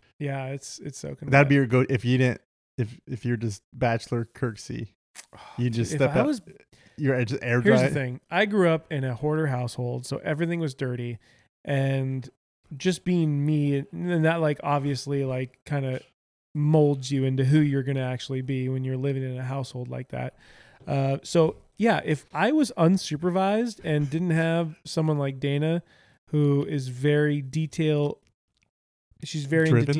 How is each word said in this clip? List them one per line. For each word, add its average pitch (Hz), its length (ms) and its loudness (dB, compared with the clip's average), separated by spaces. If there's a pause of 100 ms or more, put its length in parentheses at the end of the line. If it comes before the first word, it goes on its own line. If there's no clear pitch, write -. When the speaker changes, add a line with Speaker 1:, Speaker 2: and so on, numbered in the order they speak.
(200)
Speaker 1:
yeah, 139 260 -6
it's, 135 340 -12
it's 143 180 -12
soaking 143 320 -10
Speaker 2:
That'd 139 160 8
Speaker 1:
wet. - 20 0
Speaker 2:
be 139 80 6
your 135 100 6
go, 127 220 4
if 123 160 0
you 123 140 4
didn't, 127 220 2 (380)
if, 117 280 -6
if 131 180 -8
you're 120 120 0
just 107 260 -4 (100)
bachelor 117 520 -2
Kirksey, 117 640 -8 (480)
Speaker 1:
Oh, - 40 -20 (160)
Speaker 2:
you 123 140 0
just 117 220 -2
Speaker 1:
dude, 143 100 0
if 131 60 4
Speaker 2:
step 143 80 -2
Speaker 1:
I 190 40 4
Speaker 2:
out, 247 60 4
Speaker 1:
was 277 160 -2 (560)
Speaker 2:
you're 131 260 0
just 113 180 -4
air 123 180 2
Speaker 1:
Here's 208 200 6
Speaker 2:
dry 170 80 4
Speaker 1:
the - 20 -2
Speaker 2:
it. - 40 -4
Speaker 1:
thing. 127 260 -4 (100)
I 180 160 2
grew 196 220 4
up 160 240 -2
in 139 120 -4
a 127 100 -2
hoarder 151 320 -2
household, 123 580 -4
so - 140 -6
everything 165 420 -2
was 147 140 -4
dirty. 120 440 -6 (460)
And 135 640 -2 (480)
just 180 280 -2
being 156 420 2
me, 147 460 2
and 170 320 0
that, 165 160 2
like, 151 240 0
obviously, 139 600 -2
like, 131 400 -6
kinda 135 360 -4 (540)
molds 147 560 4
you 135 140 0
into 131 200 0
who 143 160 6
you're 139 220 2
gonna 135 180 -2
actually 127 400 -6
be 127 300 -4
when 131 140 -2
you're 131 120 -4
living 135 260 -2
in 127 160 -6
a 131 60 -8
household 127 440 -8
like 127 200 -10
that. 127 280 -8 (500)
Uh, 135 360 0
so, 160 340 2 (200)
yeah, 202 280 2
if 156 280 -2
I 196 200 0
was 311 260 0
unsupervised 190 1080 0
and 151 240 0
didn't 165 220 -2
have 165 460 0 (100)
someone 156 320 0
like 139 220 -4
Dana, 151 420 0 (480)
who 143 340 4
is 135 240 -6
very 147 540 2
detail, 147 760 -2 (1040)
she's 147 200 -8
very 160 240 4
Speaker 2:
Driven? 120 200 6
Speaker 1:
into 143 120 2